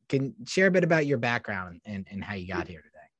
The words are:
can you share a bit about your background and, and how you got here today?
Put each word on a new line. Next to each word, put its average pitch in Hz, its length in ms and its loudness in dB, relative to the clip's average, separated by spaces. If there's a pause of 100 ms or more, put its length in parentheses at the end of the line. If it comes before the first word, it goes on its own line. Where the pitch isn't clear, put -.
can 135 160 0
you 131 100 -8 (120)
share 190 220 4
a - 20 4
bit 180 140 4
about 160 200 4
your 143 140 2
background 107 680 -2
and, 98 260 -8
and 98 140 -8
how 104 120 -8
you 90 120 -8
got 87 200 -2
here 82 120 -16
today? - 240 -20 (160)